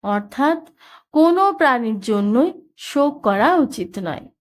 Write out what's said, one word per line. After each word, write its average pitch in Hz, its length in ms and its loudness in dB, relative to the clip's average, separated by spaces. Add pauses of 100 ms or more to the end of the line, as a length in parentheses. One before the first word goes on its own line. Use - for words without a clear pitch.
অর্থাৎ 208 540 -2 (540)
কোনো 339 300 4 (100)
প্রাণীর 247 500 0
জন্যই 220 480 0 (320)
শোক 285 300 0 (100)
করা 208 340 2
উচিত 226 420 -4
নয়। 170 260 -8 (160)